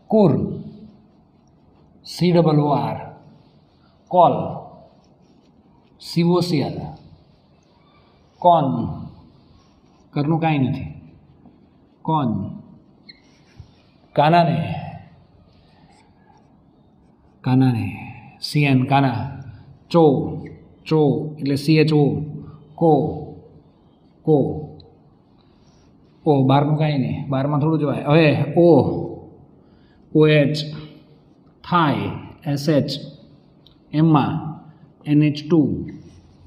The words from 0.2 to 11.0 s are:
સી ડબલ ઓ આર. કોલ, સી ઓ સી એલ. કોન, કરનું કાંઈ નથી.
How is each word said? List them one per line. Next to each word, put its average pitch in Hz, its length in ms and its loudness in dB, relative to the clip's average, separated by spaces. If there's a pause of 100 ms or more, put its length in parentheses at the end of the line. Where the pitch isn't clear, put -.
સી 175 260 -2
ડબલ 156 280 4
ઓ 147 80 0
આર. - 460 -4 (920)
કોલ, 170 240 4 (1700)
સી - 240 -4
ઓ 175 160 2
સી 165 180 -2
એલ. 120 200 -4 (1600)
કોન, 170 240 4 (1500)
કરનું 151 280 -2
કાંઈ 156 180 0
નથી. - 380 -4 (1080)